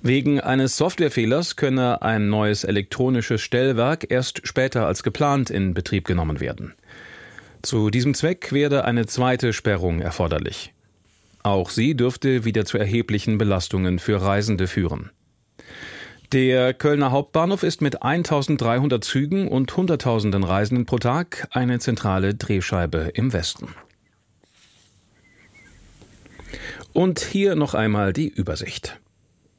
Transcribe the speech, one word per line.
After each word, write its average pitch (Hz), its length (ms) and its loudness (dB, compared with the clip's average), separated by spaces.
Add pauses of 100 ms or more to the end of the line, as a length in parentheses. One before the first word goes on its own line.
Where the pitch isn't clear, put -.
Wegen 135 360 4
eines 131 380 0
Softwarefehlers 147 800 0
könne 131 460 0
ein 107 260 0
neues 104 340 2
elektronisches 113 760 0
Stellwerk 127 680 0
erst - 380 -2
später 127 400 0
als 92 160 -2
geplant 139 480 0
in 95 240 0
Betrieb 92 320 -2
genommen 80 320 0
werden. - 360 -8 (880)
Zu 107 300 0
diesem 127 240 2
Zweck - 380 -2
werde 139 320 2
eine 117 220 0
zweite 127 460 0
Sperrung 90 480 0
erforderlich. 80 720 -4 (680)
Auch 98 280 0
sie 131 260 0
dürfte 127 480 0
wieder 110 200 0
zu - 140 -4
erheblichen 107 580 0
Belastungen 92 600 0
für 101 240 0
Reisende 98 460 0
führen. 85 420 -4 (1200)
Der 127 420 4
Kölner 147 380 2
Hauptbahnhof 165 540 0
ist 175 180 -2
mit 139 220 -2
eintausenddreihundert 135 1000 2
Zügen 160 460 0
und 131 280 0
Hunderttausenden 113 680 2
Reisenden 107 420 0
pro 123 120 0
Tag 139 520 -2
eine 123 300 0
zentrale 101 560 0
Drehscheibe 85 760 -2
im 120 180 0
Westen. - 420 -6 (3250)
Und 180 260 2
hier 196 380 0
noch 147 180 0
einmal 104 380 2
die 147 160 -2
Übersicht. - 720 -8 (580)